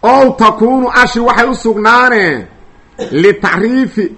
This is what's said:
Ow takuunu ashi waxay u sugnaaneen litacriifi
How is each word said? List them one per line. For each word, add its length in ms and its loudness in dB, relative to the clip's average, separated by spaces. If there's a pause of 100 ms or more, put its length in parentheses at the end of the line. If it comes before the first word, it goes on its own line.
Ow 220 4 (140)
takuunu 500 0 (140)
ashi 180 -2
waxay 280 0
u 60 -2
sugnaaneen 920 0 (680)
litacriifi 920 0 (140)